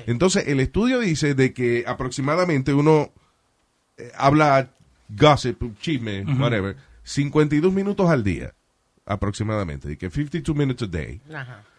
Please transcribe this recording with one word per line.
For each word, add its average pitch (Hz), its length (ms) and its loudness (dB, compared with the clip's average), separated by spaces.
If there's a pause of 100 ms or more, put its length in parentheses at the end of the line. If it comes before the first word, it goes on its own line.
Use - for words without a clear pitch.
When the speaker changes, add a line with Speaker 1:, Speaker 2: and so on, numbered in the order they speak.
Speaker 1:
Entonces, 170 420 2
el 139 120 2
estudio 226 400 0
dice 156 340 0
de 131 200 2
que 120 340 0
aproximadamente 139 880 -2
uno, 147 360 4 (840)
eh, 120 180 -18
habla 139 540 4 (400)
gossip, 123 500 2 (200)
chisme, 113 420 -6
Speaker 2:
Ujú. 139 180 -4
Speaker 1:
whatever, 101 360 -2 (280)
cincuenta 147 520 0
y 147 60 2
dos 190 120 2
minutos 196 380 0
al 127 120 2
día, 80 300 -4 (540)
aproximadamente, 98 800 -4
de 76 100 -10
que 92 140 -10
fifty-two 151 420 -6
minutes 135 300 -2
a 95 80 -8
day. 76 280 -8 (140)
Speaker 3:
Ajá. 123 300 -16 (160)